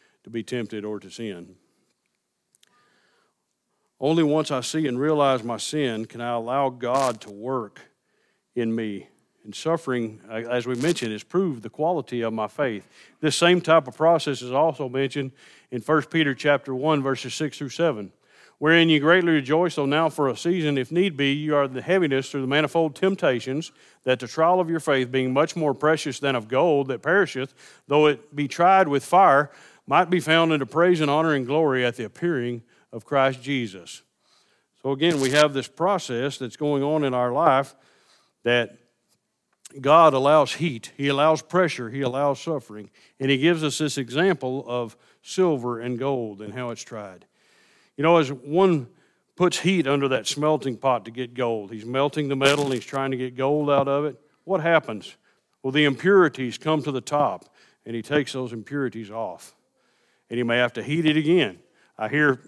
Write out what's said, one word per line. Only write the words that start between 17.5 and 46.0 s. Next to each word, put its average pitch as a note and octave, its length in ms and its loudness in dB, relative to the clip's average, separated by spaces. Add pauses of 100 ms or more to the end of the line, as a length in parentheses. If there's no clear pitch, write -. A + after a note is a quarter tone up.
through C#3 120 -10
seven. A#2 420 -4 (460)
"Wherein E3 320 4
ye D#3 100 4
greatly E3+ 320 4
rejoice, D#3 440 0
though C#3+ 120 -2
now D#3 220 2
for D3 200 0
a A2+ 80 -4
season, E3 400 -2
if B2 140 -4
need F3 260 0
be, C#3 160 0
you D3+ 220 -2
are C#3 120 2
the C3 140 -8
heaviness D3 480 0
through C#3 120 -6
the C3 60 -4
manifold D3+ 480 0
temptations, D3+ 760 -2 (320)
that B2+ 160 0
the B2+ 80 -10
trial E3+ 320 2
of E3+ 100 -2
your E3 100 -2
faith, C3 320 0
being B2+ 220 0
much D3+ 220 0
more D3+ 180 0
precious D3+ 460 -2
than C#3 160 -2
of A2 120 -6
gold C#3 420 2
that A#2+ 120 -6
perisheth, D#3+ 540 0 (320)
though D3 180 4
it D3 300 0
be C#3+ 120 -2
tried F#3 400 4
with C#3 160 0
fire, D3+ 480 6 (360)
might E3 240 2
be F3+ 80 2
found E3 340 4
unto C#3 120 0
praise E3 360 2
and D3+ 80 2
honor D#3 240 2
and C3 140 -2
glory C#3 360 2
at A#2+ 120 0
the A#2+ 80 -8
appearing A#2+ 580 -4 (300)
of A2+ 140 -14
Christ C3+ 360 0
Jesus." A#2 600 -8 (800)
So C3+ 80 -4
again, D3+ 280 0
we C3+ 120 2
have D3 220 6
this C3+ 140 -4
process C#3+ 720 -4
that's A#2+ 200 -10
going D3 260 -2
on D3+ 200 0
in C3 100 0
our B2 180 0
life C#3+ 440 2 (680)
that A#2+ 340 0 (1000)
God D3 340 8
allows C#3 420 4
heat, C#3 420 -6
he C#3 100 -4
allows D3 340 2
pressure, D#3+ 480 -2
he C3+ 120 -8
allows C3+ 400 -2
suffering. A2 480 -10 (300)
And C3+ 120 0
he C#3 60 2
gives D#3+ 260 2
us C#3+ 140 -4
this D3 200 -4
example C3+ 720 -2
of A#2+ 300 -6 (240)
silver B2+ 580 -2
and A#2+ 180 -6
gold A#2 440 -6